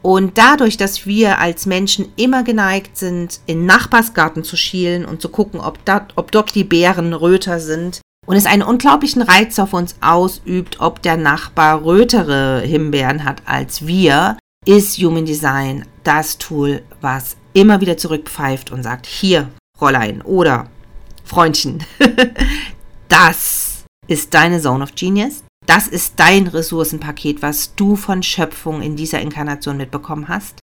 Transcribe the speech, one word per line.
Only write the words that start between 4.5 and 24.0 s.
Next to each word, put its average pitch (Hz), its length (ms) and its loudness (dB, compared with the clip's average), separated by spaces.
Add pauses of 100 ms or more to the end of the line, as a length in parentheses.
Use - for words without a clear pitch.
schielen 175 480 -2
und 165 180 -10
zu 170 60 -8
gucken, - 320 -4
ob - 240 -10
dat-, 202 320 -2
ob - 160 -6
dort 214 240 0
die 196 80 2
Beeren 175 480 2
röter 175 480 0
sind, 160 400 -8 (300)
und 190 60 2
es 202 100 4
einen 202 160 4
unglaublichen 277 600 2
Reiz 214 340 2
auf 196 160 0
uns 175 280 -4
ausübt, 180 800 0
ob - 220 -2
der 165 160 0
Nachbar 156 680 0
rötere 156 800 2
Himbeeren 147 600 -2
hat 139 220 -6
als 135 420 -6
wir, 180 500 2 (300)
ist 202 320 4
Human 165 260 0
Design 139 640 -4 (160)
das 156 340 0
Tool, 143 460 -4 (180)
was 131 360 -6 (160)
immer 196 280 6
wieder 170 160 0
zurückpfeift 147 720 -6
und 123 120 -8
sagt, 120 240 -10
„Hier, 165 420 0 (260)
Fräulein 117 460 0
oder 156 460 0 (560)
Freundchen, 160 600 0 (140)
<laughs> 247 260 2 (840)
das - 760 0 (220)